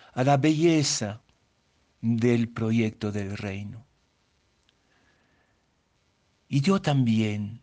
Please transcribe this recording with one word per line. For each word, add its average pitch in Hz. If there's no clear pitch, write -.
a 123
la 143
belleza 151
del 117
proyecto 113
del 101
reino. 101
Y 139
yo 196
también 110